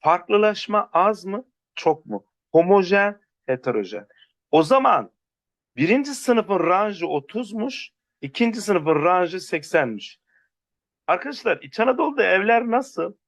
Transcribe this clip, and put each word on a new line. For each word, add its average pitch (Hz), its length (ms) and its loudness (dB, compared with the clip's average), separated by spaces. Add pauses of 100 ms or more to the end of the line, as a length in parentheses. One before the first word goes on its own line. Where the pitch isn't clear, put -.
Farklılaşma 208 920 0
az 185 320 0
mı, 202 200 -8 (300)
çok 160 320 -2
mu? 104 200 -12 (260)
Homojen, 196 680 4 (260)
heterojen. 107 600 -4 (440)
O 156 120 6
zaman 180 500 2 (640)
birinci 254 380 0
sınıfın 220 440 0
ranjı 180 480 0
otuzmuş, 214 840 -8 (300)
ikinci 226 400 -2
sınıfın 160 440 0
ranjı 180 360 0
seksenmiş. 139 800 -4 (840)
Arkadaşlar, 196 560 -4
İç 139 180 -8
Anadolu'da 285 420 0
evler 220 480 2
nasıl? 226 440 -4 (140)